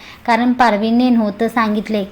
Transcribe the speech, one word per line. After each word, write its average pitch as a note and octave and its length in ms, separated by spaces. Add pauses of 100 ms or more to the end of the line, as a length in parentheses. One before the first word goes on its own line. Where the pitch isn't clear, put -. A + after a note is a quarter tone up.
(260)
कारण A#3+ 260
पारवीने A#3 580
नव्हतं A3+ 380
सांगितले. G#3+ 640